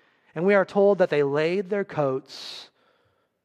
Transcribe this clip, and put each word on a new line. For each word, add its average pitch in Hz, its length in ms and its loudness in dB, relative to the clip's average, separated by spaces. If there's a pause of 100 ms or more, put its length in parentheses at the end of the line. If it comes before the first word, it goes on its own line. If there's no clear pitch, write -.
(360)
And 160 100 -4
we 202 100 4
are 185 100 4
told 202 320 2
that 175 120 2
they 147 140 2
laid 160 460 -2
their 202 160 -4
coats - 840 -6 (760)